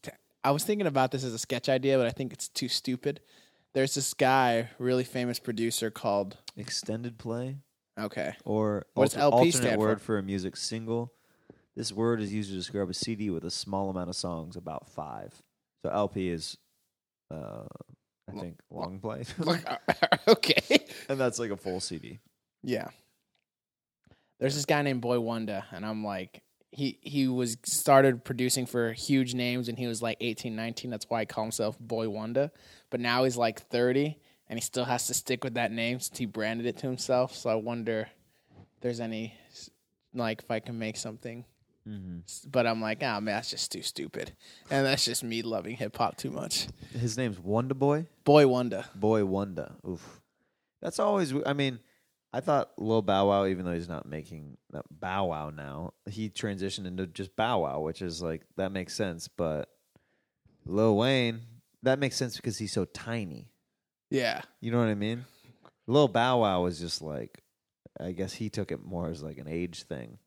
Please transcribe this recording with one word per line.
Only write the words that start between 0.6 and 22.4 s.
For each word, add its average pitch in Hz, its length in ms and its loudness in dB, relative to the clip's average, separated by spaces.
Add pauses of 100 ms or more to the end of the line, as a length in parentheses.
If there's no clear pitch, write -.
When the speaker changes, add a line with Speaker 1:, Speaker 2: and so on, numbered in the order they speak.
Speaker 1:
thinking 208 240 2
about 131 240 4
this 131 120 -4
as 123 100 -4
a 113 60 -6
sketch - 300 -2
idea, 135 280 4
but 120 100 4
I 117 40 0
think 127 220 -6
it's - 140 -10
too - 220 -6
stupid. 139 520 -4 (520)
There's 135 200 2
this - 220 -2
guy, 123 540 4 (100)
really 127 240 2
famous 123 360 -2
producer 113 520 -2
called 101 460 -2 (200)
Speaker 2:
Extended 113 600 -6
play? 123 380 -6 (420)
Speaker 1:
Okay. 92 360 -4 (100)
Speaker 2:
Or 107 500 0
Speaker 1:
What 131 160 6
does - 40 -6
Speaker 2:
alter-, 143 60 0
Speaker 1:
L 143 100 6
P 117 40 4
Speaker 2:
alternate 143 180 8
Speaker 1:
stand 117 260 2
Speaker 2:
word 107 220 4
Speaker 1:
for? - 40 -18
Speaker 2:
for 110 120 0
a 98 60 -2
music 95 340 -4
single. 117 560 -4 (600)
This 110 200 -6
word 113 260 2
is 101 140 -2
used 104 160 -2
to 98 60 -6
describe 92 340 -2
a 92 40 -4
C 113 220 -4
D 104 140 -4
with 82 160 -4
a 90 60 -6
small 98 380 -2
amount 90 200 -4
of 92 80 -8
songs, 85 400 -6
about - 320 -10
five. 57 520 -12 (420)
So - 60 -4
L 104 200 2
P 92 180 -4
is, 82 300 -6 (720)
uh, 55 320 -12 (640)
I 95 60 -14
Speaker 1:
Lo-, 98 80 -10
Speaker 2:
think, 87 180 -10 (100)
Speaker 1:
lo-, 82 120 -10
Speaker 2:
long 92 180 -8
play. 117 320 -8
<laughs> - 60 -12
Speaker 1:
look, 165 220 0 (400)
<laughs> - 280 4
okay. - 580 6 (220)
Speaker 2:
And 139 100 0
that's, 127 220 2
like, 117 120 -2
a 101 40 -2
full 92 240 -6
C 90 180 -6
D. 82 220 -14 (420)